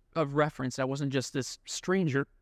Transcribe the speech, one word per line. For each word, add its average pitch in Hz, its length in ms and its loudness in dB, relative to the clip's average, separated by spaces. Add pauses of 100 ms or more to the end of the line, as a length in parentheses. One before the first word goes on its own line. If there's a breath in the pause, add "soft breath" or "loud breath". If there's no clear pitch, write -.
(140)
of 143 200 0
reference. 147 440 0
I 135 60 0
wasn't 139 280 -2
just 131 200 0
this - 320 -4
stranger. 160 600 0 (160)